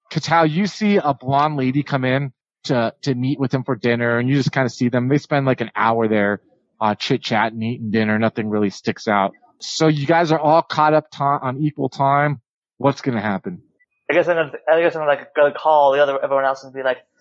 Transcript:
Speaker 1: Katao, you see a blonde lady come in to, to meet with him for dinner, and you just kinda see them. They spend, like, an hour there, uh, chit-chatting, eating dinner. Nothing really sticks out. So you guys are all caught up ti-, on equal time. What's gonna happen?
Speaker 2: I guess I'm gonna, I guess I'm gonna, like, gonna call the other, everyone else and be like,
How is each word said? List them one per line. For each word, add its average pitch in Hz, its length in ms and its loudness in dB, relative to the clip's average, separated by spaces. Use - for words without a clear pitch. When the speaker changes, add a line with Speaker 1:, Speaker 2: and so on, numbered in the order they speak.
Speaker 1:
Katao, 160 360 2
you 175 200 -2
see 202 280 0
a 147 160 0
blonde 143 440 0
lady 135 260 0
come 135 220 -2
in 131 280 -2
to, 120 380 -2
to 135 120 -2
meet 127 260 -2
with 131 120 -4
him 131 120 -2
for 131 100 -4
dinner, 117 440 0
and 120 100 -2
you 139 80 2
just 135 160 0
kinda 131 180 0
see 123 180 0
them. 123 200 0
They 143 100 2
spend, 139 260 -2
like, 131 160 0
an 113 140 -8
hour 113 340 2
there, 104 320 0
uh, 107 140 0
chit-chatting, 113 680 -2
eating 113 280 -6
dinner. 107 280 0
Nothing 110 300 -2
really 104 220 0
sticks - 380 -8
out. 98 240 2
So - 280 0
you 147 180 0
guys 165 260 2
are 160 60 2
all 156 240 4
caught 151 320 2
up 151 160 0
ti-, - 140 -16
on 135 340 -2
equal 143 320 -2
time. 143 500 0
What's 135 240 0
gonna 120 180 -2
happen? 98 400 -6
Speaker 2:
I 147 40 0
guess 165 140 2
I'm 170 80 2
gonna, 156 160 -2
I 165 100 4
guess 170 140 2
I'm 160 80 -6
gonna, 147 80 0
like, - 240 -4
gonna 143 180 4
call 147 400 4
the 143 100 4
other, 139 200 0
everyone 139 240 0
else 135 180 -4
and 131 80 -20
be 131 100 -10
like, 131 160 -2